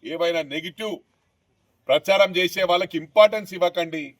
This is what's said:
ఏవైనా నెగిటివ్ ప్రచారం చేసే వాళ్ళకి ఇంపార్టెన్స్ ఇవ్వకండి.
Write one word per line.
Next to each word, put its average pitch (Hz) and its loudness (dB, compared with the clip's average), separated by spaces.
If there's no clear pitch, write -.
ఏవైనా 170 -4
నెగిటివ్ 160 -10
ప్రచారం 190 2
చేసే 185 -2
వాళ్ళకి 175 0
ఇంపార్టెన్స్ 208 2
ఇవ్వకండి. 165 -4